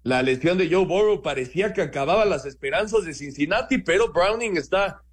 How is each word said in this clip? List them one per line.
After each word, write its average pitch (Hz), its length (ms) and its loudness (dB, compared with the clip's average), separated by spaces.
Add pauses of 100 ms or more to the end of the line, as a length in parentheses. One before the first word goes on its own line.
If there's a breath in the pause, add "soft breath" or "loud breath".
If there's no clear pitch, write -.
La 127 220 0
lesión 131 340 0
de 185 100 2
Joe 180 200 2
Burrow 202 340 2
parecía 151 520 -4
que 190 100 -2
acababa 156 420 0
las 151 220 -2
esperanzas 185 580 -2
de 156 80 -10
Cincinnati, 147 640 -2
pero 185 340 2
Browning 202 460 0
está 185 560 -2